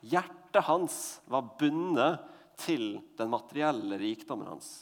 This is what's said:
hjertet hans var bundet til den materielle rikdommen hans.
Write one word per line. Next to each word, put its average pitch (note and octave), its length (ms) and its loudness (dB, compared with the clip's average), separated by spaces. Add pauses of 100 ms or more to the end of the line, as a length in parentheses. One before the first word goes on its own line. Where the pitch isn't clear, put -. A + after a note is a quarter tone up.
hjertet - 640 0
hans F3 300 2 (280)
var B2+ 220 0 (100)
bundet D#3 640 2 (400)
til A2 380 -2 (180)
den A2+ 140 -2
materielle A#2 640 -2
rikdommen G#2 540 -6
hans. - 160 -14 (140)